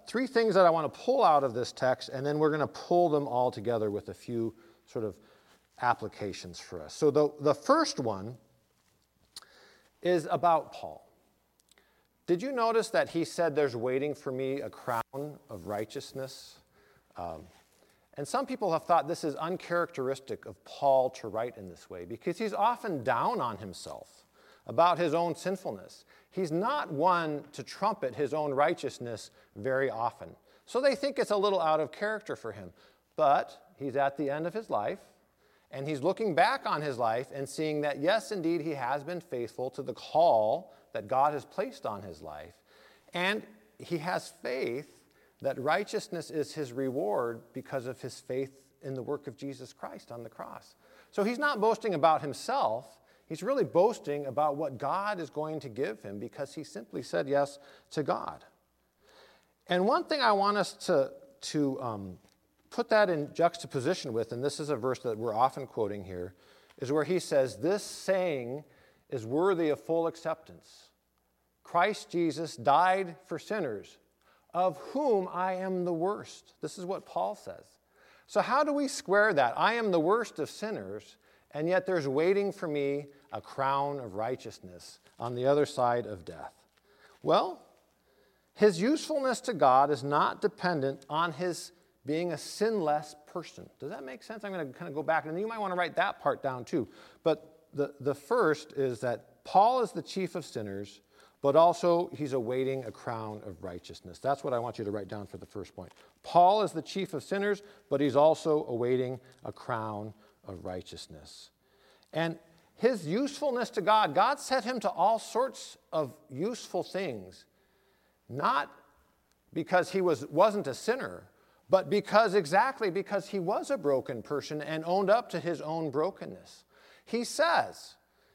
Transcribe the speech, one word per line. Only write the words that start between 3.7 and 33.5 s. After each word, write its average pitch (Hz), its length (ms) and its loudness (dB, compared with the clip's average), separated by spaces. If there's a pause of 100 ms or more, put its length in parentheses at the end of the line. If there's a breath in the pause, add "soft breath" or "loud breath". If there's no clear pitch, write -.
with 104 200 -6
a - 40 -12
few 113 400 -4 (300 loud breath)
sort 113 220 -6
of 98 100 -8 (640 soft breath)
applications 101 800 -4
for 85 220 -12
us. 78 100 -14
So 151 180 4
the, 143 200 4 (100)
the 143 140 4
first 302 440 2
one 110 380 -4 (1700 soft breath)
is 175 280 2
about 160 440 4
Paul. - 340 -14 (1200 soft breath)
Did 175 160 2
you 269 100 -4
notice 226 380 2
that 151 180 2
he 165 160 -2
said, 160 320 0
"There's 143 180 4
waiting 131 400 0
for - 180 -8
me 135 280 -2
a 113 80 -8
crown 135 720 -6 (100)
of 92 180 -12
righteousness"? 110 920 -8 (580 soft breath)
Um, 85 300 -10 (760 soft breath)
and 143 80 -8
some 262 160 0
people 220 260 -2
have 160 140 2
thought 160 240 4
this 165 160 -4
is 147 120 -2
uncharacteristic 156 1080 -4
of 107 220 -16
Paul 135 420 2
to 123 200 -10
write 113 280 -4
in 95 140 -12
this - 180 -20
way 90 160 -10
because 117 320 -6
he's 214 160 -4
often 208 500 0
down 135 380 0
on 117 160 -2
himself - 720 -14 (400 soft breath)
about 160 320 4
his 160 160 2
own 170 200 0
sinfulness. 131 720 -8 (260 soft breath)
He's 175 220 -4
not 233 400 -2
one 160 600 0
to 143 100 -10
trumpet 196 520 -4
his 139 200 -2
own 151 180 -2
righteousness 127 800 -2 (260 soft breath)
very 131 320 0
often. 113 480 -4 (300 soft breath)
So 254 160 -2
they 277 140 4
think 277 220 -2
it's 226 120 0
a 208 80 2
little 196 240 2
out 156 180 2
of 151 120 -4
character 208 440 -6
for 113 160 -10
him. 92 200 -14 (440 soft breath)
But 156 420 4 (200)